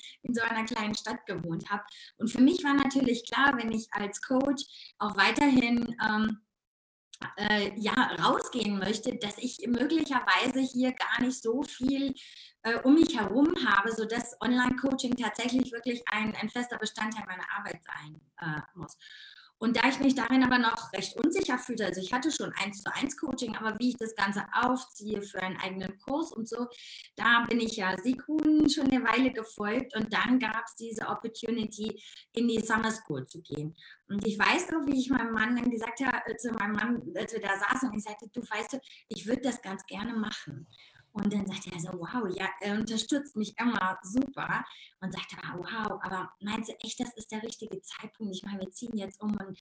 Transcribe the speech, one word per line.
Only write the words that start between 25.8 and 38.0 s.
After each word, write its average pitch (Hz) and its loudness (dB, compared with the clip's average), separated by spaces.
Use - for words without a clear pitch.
Kurs 302 -2
und 233 -6
so, 240 -4
da 233 4
bin 226 2
ich 220 -2
ja 190 0
Sigrun 302 4
schon 269 2
eine 254 4
Weile 247 4
gefolgt 220 -4
und 214 -2
dann 214 4
gab's 220 -2
diese 226 -8
Opportunity, 220 -4
in 233 2
die 220 2
Summer 220 2
School 135 -6
zu - -14
gehen. 151 -6
Und 202 -2
ich 202 0
weiß 226 2
noch, 320 0
wie 269 2
ich 254 0
meinem 233 2
Mann 226 2
dann 240 0
gesagt 226 -4
habe, 240 -2
äh, 220 -6
zu 233 -6
meinem 214 -2
Mann, 226 0
als - -4
wir 220 -6
da 196 -2
saßen 247 0
und 214 -6
ich 202 -4